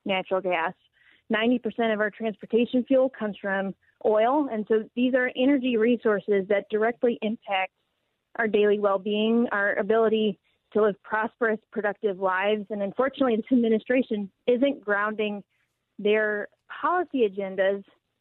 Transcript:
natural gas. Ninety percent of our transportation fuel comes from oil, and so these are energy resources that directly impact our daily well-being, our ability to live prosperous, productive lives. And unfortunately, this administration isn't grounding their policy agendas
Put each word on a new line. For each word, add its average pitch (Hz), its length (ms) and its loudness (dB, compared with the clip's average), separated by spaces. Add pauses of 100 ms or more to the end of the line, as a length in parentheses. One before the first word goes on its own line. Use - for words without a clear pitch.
natural 190 380 -2
gas. 175 320 -2 (560)
Ninety 226 280 2
percent 226 360 -2
of 208 80 -2
our 208 100 -2
transportation 226 720 -2
fuel 262 340 2
comes 214 240 -6
from 196 320 -4 (320)
oil, 247 460 2
and 214 160 -4
so 220 160 2 (140)
these 247 180 2
are 254 220 0
energy 254 400 2
resources 214 720 2
that 202 200 0
directly 233 520 0
impact 208 500 -4 (640)
our 226 140 0
daily 208 280 4
well-being, 208 760 0
our 202 220 -2
ability 220 600 2 (360)
to 208 80 2
live 208 220 0
prosperous, 220 560 -2 (120)
productive 202 480 -4
lives. 196 500 -2
And 208 120 -6
unfortunately, 247 560 0
this - 120 -4
administration 226 800 0 (160)
isn't 254 380 2
grounding 208 580 -2 (560)
their 214 520 0 (320)
policy 311 440 0
agendas 196 600 -2 (360)